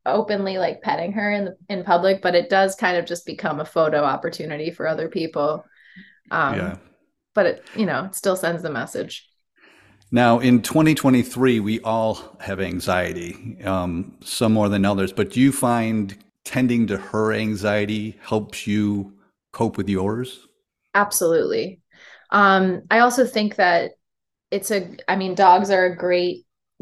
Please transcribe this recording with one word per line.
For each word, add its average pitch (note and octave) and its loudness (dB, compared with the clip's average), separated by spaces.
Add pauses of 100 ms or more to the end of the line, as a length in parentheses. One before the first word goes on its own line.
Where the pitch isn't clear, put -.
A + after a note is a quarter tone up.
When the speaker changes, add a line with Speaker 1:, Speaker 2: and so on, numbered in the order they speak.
Speaker 1:
openly, G3 -2
like, D#3+ -4
petting E3 -4
her G#3 -2
in, G3+ -4 (120)
in F#3 -6
public, F#3+ 2
but F3 2
it E3+ 2
does F#3+ 2
kind F3+ 0
of F3 -2
just F3 -8
become D#3 -6
a D3 -6
photo D3+ 2
opportunity D3+ -4
for - -6
other D#3+ -4
people. D#3 -4 (640)
Um, D3 -2
Speaker 2:
Yeah. F#2 -6 (580)
Speaker 1:
but G3 4
it, - -4 (120)
you G#3 0
know, D3 -2
it G3 -12
still F#3+ -2
sends E3+ -4
the E3 -6
message. - -8 (840)
Speaker 2:
Now, A#2+ 4
in B2 4
twenty D#3 2
twenty-three, B2+ 2
we A2 -2
all A2+ -4
have G2 -6
anxiety, F2 -4
um, F2+ -4
some A2 0
more G#2 2
than G2+ 2
others. G2 0
But G2+ -2
do B2 0
you C3+ 6
find A2+ -2 (300)
tending A#2+ 0
to G2 -2
her G#2+ -2
anxiety G#2+ -2
helps - -6
you G2+ 0 (380)
cope A2+ -2
with G2 -4
yours? G2+ -4 (460)
Speaker 1:
Absolutely. F#3 0 (480)
Um, F#3+ 4
I A3 4
also B3 4
think G#3+ -2
that F3+ 2 (600)
it's G3 -4
a, F#3+ -4 (120)
I F#3 0
mean, F#3+ -2
dogs G3 6
are F#3 6
a F3+ 0
great, F3+ 0 (360)